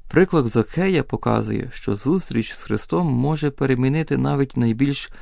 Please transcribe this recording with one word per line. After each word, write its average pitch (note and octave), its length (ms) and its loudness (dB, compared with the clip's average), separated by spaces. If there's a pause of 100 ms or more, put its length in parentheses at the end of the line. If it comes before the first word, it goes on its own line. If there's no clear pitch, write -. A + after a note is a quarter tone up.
Приклад D#3+ 400 4
Закхея D#3+ 560 0
показує, A2 720 -2
що - 220 -4
зустріч C3 580 -2
з - 100 -14
Христом E3 440 -2
може C#3+ 440 0
перемінити C3+ 640 0
навіть C#3 400 0
найбільш B2 520 0 (120)